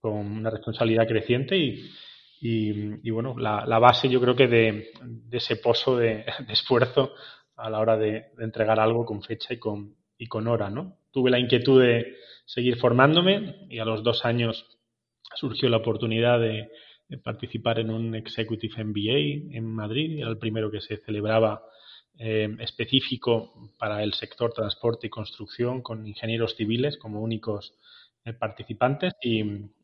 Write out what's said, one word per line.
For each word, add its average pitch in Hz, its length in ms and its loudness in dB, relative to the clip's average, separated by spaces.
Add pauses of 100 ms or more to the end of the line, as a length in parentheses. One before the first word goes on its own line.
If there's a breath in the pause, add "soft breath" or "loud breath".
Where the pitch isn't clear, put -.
con 110 120 -4
una 104 380 -6
responsabilidad 113 560 0
creciente 120 500 0
y, 139 320 -2 (520 loud breath)
y, 107 680 -4
y, 113 40 -4
bueno, 117 280 -4
la, 107 260 -2
la 113 140 2
base 123 300 8
yo 127 120 4
creo 123 140 4
que 127 140 6
de, 110 420 2 (120)
de 117 340 -12
ese 117 200 -2
pozo 123 400 2
de, 113 280 0 (120)
<laughs> 127 100 -12
de 107 60 -12
esfuerzo 127 600 2 (440 loud breath)
a 113 140 -8
la 107 100 -2
hora 110 160 4
de, 110 400 -2
de 117 80 -8
entregar 110 340 2
algo 117 280 4
con 104 160 -6
fecha - 320 -8
y 117 40 -10
con, 104 360 -6 (240)
y 117 80 -10
con 113 200 -4
hora, 104 220 0
¿no? 147 300 -10 (120)
Tuve 127 200 2
la 123 80 4
inquietud 127 420 6
de 117 360 4 (280 loud breath)
seguir 123 320 0
formándome 160 920 4
y 117 80 -10
a 110 80 -2
los 110 160 -2
dos 120 240 0
años 117 400 0 (680)
surgió 127 360 0
la 113 80 4
oportunidad 113 600 2
de, 110 320 -2 (380 loud breath)
de 147 80 -12
participar 117 640 -4
en 113 120 -4
un 113 240 -4
Executive 110 640 -6
M 107 160 -6
B 104 180 -2
A 143 460 -2
en 113 80 -8
Madrid. 113 540 -6
Era 120 100 -6
el 113 80 -4
primero 110 340 -4
que 101 120 -8
se 104 160 -10
celebraba, 107 640 0 (560 loud breath)
eh, 110 400 -2
específico 117 1200 -2
para 104 240 -4
el 107 100 -2
sector 120 400 -4
transporte 117 540 -4
y 104 40 -6
construcción, 120 680 -6
con 110 260 -10
ingenieros 113 480 -4
civiles 120 440 -2
como 107 240 -10
únicos, 110 520 -6 (520 soft breath)
eh, 117 80 -10
participantes 131 880 -2
y 113 200 0 (420)